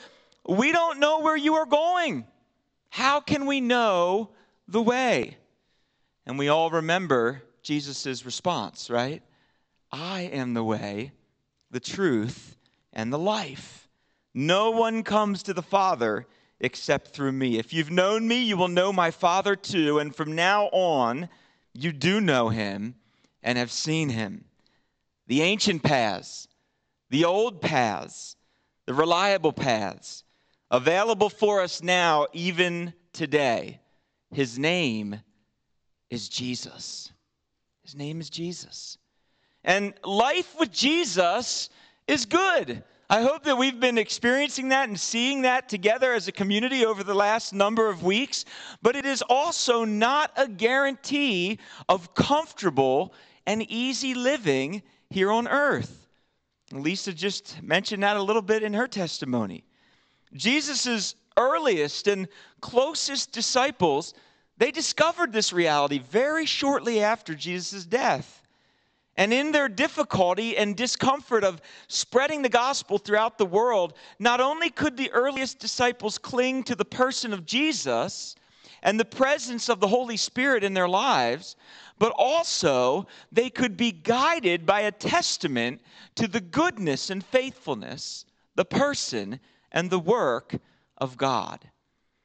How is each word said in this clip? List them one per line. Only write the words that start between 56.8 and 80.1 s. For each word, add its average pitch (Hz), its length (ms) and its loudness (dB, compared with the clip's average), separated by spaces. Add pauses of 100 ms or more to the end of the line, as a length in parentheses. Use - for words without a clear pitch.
just 170 500 -6
mentioned 196 400 0
that 208 140 2
a 202 40 -2
little 208 200 0
bit 214 200 0
in 214 120 -4
her 240 160 -2
testimony. 123 760 -4 (720)
Jesus's 240 800 -2 (220)
earliest 240 680 0
and 190 200 0 (320)
closest 277 720 -4
disciples, 220 800 -2 (440)
they 247 120 2
discovered 320 640 0
this 208 220 -2
reality 147 460 2
very 269 460 0
shortly 247 560 0
after 208 340 -2
Jesus' 180 500 -8
death. 196 480 -2 (840)
And 208 140 2
in 285 180 2
their 285 160 4
difficulty 220 880 0
and 208 220 0
discomfort 247 640 0
of 185 160 0 (280)
spreading 285 560 0
the 254 60 0
gospel 240 500 0
throughout 214 400 0
the 202 80 2
world, 190 480 2 (240)
not 240 200 2
only 311 300 0
could 294 260 -2
the 254 140 -4
earliest 262 480 -2
disciples 247 640 -2
cling 262 460 -2
to 247 100 -4
the 202 100 -2
person 254 480 -2
of 185 100 -6
Jesus 196 920 -2 (480)
and 208 160 4
the 226 60 2
presence 247 640 0
of 220 100 0
the 202 80 6
Holy 233 300 0